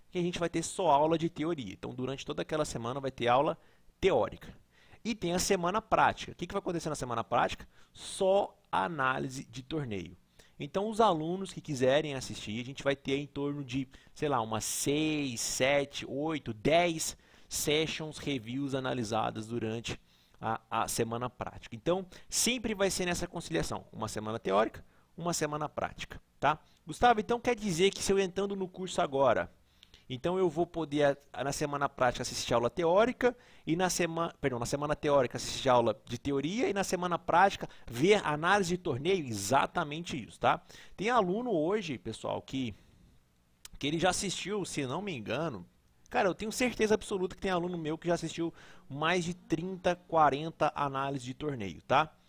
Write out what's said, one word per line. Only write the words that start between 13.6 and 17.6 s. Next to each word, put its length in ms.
de, 240
sei 140
lá, 140
umas 240
seis, 720
sete, 680
oito, 480
dez 640
sessions, 680